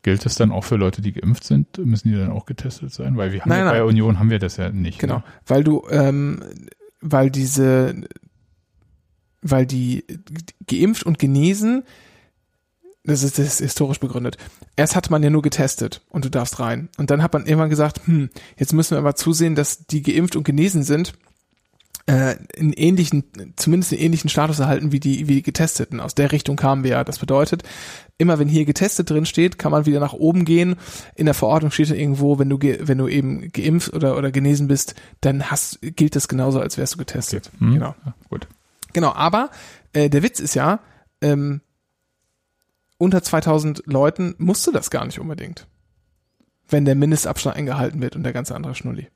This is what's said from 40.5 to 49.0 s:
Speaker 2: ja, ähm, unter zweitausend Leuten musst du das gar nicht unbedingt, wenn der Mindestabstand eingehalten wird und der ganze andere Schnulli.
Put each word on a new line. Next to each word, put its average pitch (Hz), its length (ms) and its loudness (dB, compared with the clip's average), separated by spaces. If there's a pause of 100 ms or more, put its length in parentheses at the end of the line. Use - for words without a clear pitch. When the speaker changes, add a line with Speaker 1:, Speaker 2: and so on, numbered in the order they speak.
Speaker 2:
ja, 156 240 0 (420)
ähm, 143 400 -2 (1400)
unter 185 260 2
zweitausend 156 600 0
Leuten 156 520 0
musst 180 300 0
du 339 40 0
das - 200 -2
gar 117 140 -4
nicht - 140 -12
unbedingt, - 480 -14 (1040)
wenn 147 160 2
der 135 100 4
Mindestabstand 147 600 0
eingehalten 139 460 -4
wird 123 140 -6
und 160 80 -8
der 127 100 -4
ganze 127 220 -8
andere 127 200 -10
Schnulli. 127 400 -10